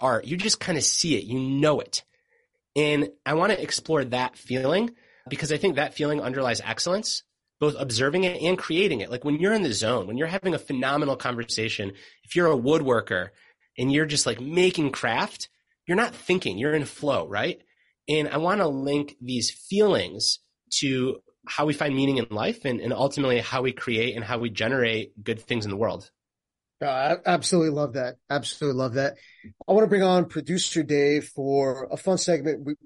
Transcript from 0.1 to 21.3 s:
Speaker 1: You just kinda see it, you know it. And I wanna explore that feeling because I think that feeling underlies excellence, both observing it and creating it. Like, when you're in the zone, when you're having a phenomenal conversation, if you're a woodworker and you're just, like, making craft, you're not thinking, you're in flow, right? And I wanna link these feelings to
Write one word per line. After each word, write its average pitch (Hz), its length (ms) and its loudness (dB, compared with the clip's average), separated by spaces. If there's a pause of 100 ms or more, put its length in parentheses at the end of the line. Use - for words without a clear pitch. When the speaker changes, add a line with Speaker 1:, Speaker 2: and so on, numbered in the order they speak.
Speaker 1:
You 156 100 -4
just 214 240 -2
kinda 165 220 -2
see - 340 0
it, 90 80 -4
you 120 140 -4
know 135 420 2
it. - 220 -8 (760)
And 147 340 2 (140)
I 139 100 -2
wanna 190 200 2
explore 147 520 -2
that 123 300 -2
feeling 147 540 0 (380)
because 151 240 -4
I 151 40 2
think 160 200 0
that 139 180 0
feeling 147 260 0
underlies 127 400 -2
excellence, 175 600 -4 (380)
both 147 180 2
observing 139 460 0
it 180 180 -2
and 180 160 2
creating 160 420 0
it. 90 100 -8
Like, 123 140 -6
when 147 140 0
you're 196 160 2
in 214 80 2
the 143 100 0
zone, 110 340 0
when 110 100 -6
you're 151 100 -2
having 185 280 -2
a 143 40 -2
phenomenal 139 580 0
conversation, 110 760 -4 (320)
if - 100 -12
you're 170 160 4
a 147 60 4
woodworker 117 720 2 (500)
and 131 140 2
you're 151 140 4
just, 147 200 0
like, 123 140 -2
making 165 520 2
craft, 131 560 -2 (380)
you're 175 100 0
not 240 180 0
thinking, 156 440 -2
you're 147 160 0
in 147 100 0
flow, 127 420 -2
right? 113 340 -4 (480)
And 151 200 2
I 143 100 -2
wanna 180 300 2
link 143 520 -2
these 123 300 -4
feelings 120 920 2 (380)
to 131 420 0 (260)